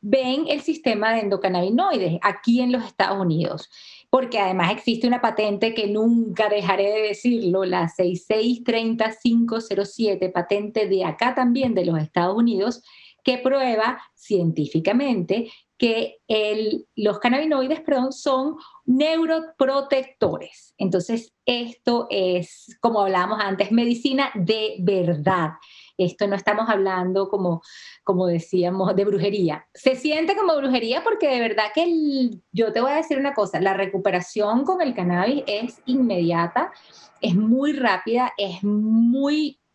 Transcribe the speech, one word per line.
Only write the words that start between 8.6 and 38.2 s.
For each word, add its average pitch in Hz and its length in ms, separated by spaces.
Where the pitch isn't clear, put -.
treinta 226 480
cinco 233 480
cero 202 240
siete, 196 420
patente 202 600
de 185 160
acá 233 280
también, 247 400
de 180 120
los 165 160
Estados 175 340
Unidos, 226 480
que 254 140
prueba 254 640
científicamente 190 1400
que 226 400
el, 214 680
los 208 240
cannabinoides, 277 640
perdón, 269 300
son 277 440
neuroprotectores. 277 1900
Entonces, 196 560
esto 240 640
es, 185 720
como 226 200
hablábamos 196 380
antes, 202 320
medicina 240 640
de 214 460
verdad. 175 720
Esto 180 320
no 196 80
estamos 214 320
hablando, 190 640
como, 180 320
como 185 220
decíamos, 175 680
de 202 100
brujería. 190 680
Se - 240
siente 311 400
como 370 200
brujería 254 480
porque 440 240
de 254 120
verdad 220 260
que 320 80
el, 277 580
yo 214 220
te 226 80
voy 269 100
a 294 40
decir 311 240
una 277 160
cosa, 190 260
la 196 140
recuperación 196 880
con 370 180
el 262 140
cannabis 185 500
es 220 400
inmediata, 202 880
es 175 140
muy 254 380
rápida, 233 640